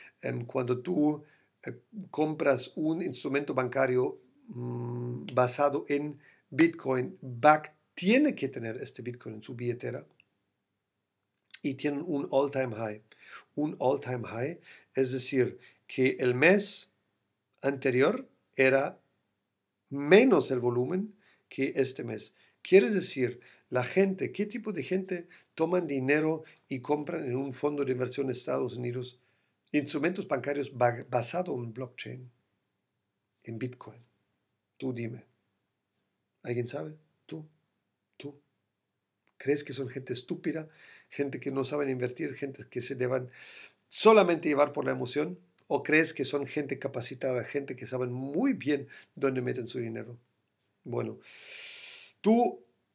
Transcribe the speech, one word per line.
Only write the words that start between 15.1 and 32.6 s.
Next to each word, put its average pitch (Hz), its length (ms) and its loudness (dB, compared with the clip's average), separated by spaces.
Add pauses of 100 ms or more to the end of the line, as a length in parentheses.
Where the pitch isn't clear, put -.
decir, 127 460 0 (320)
que - 300 2
el 123 160 2
mes 180 560 4 (680)
anterior 139 680 2 (260)
era 139 460 4 (880)
menos 156 640 6
el 127 80 2
volumen 120 560 0 (320)
que - 260 -2
este 127 300 0
mes. 113 280 -8 (300)
Quiere 214 280 8
decir, 135 500 0 (300)
la 127 120 2
gente, 190 480 2
¿qué 202 160 -2
tipo 208 260 -8
de 160 120 -6
gente 185 420 -4 (280)
toman 170 340 0
dinero 151 560 2 (240)
y 135 100 -6
compran 151 460 -2
en 123 100 -2
un 135 180 -2
fondo 147 320 -2
de 127 60 -2
inversión 127 360 -2
en 131 60 -2
Estados 127 440 -4
Unidos 120 420 -6 (540)
instrumentos 160 560 -2
bancarios 139 500 -4
ba-, 120 300 2
basado 160 480 -2
en 117 160 -8
blockchain, 123 580 -12 (1120)